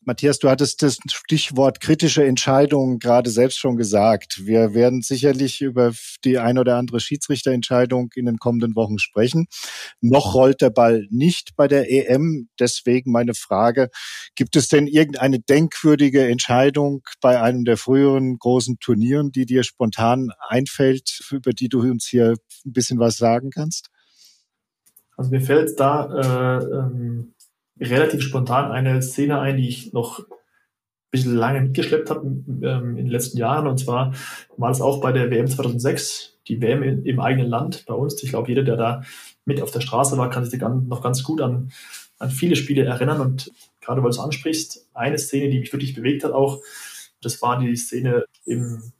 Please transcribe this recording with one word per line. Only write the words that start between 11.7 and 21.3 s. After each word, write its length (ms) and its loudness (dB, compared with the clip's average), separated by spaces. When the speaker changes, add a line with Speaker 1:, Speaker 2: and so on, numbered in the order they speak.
Speaker 1:
E 140 2
M. 440 0
Deswegen 520 0
meine 240 0
Frage, 540 2
gibt 200 -2
es 140 4
denn 180 4
irgendeine 520 2
denkwürdige 880 4
Entscheidung 760 2
bei 180 6
einem 240 2
der 140 2
früheren 640 2
großen 400 0
Turnieren, 520 0
die 140 -2
dir 180 2
spontan 680 0
einfällt, 760 0